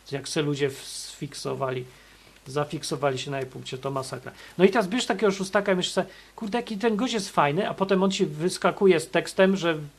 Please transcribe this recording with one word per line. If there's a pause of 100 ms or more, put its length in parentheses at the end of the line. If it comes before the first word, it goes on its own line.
(120)
Jak
se
ludzie
w-,
sfiksowali, (640)
zafiksowali
się
na
jej
punkcie,
to
masakra. (260)
No
i
teraz
bierz
takiego
Szóstaka
i
myślisz
sobie: (280)
"Kurde,
jaki
ten
gość
jest
fajny",
a
potem
on
ci
wyskakuje
z
tekstem,
że (220)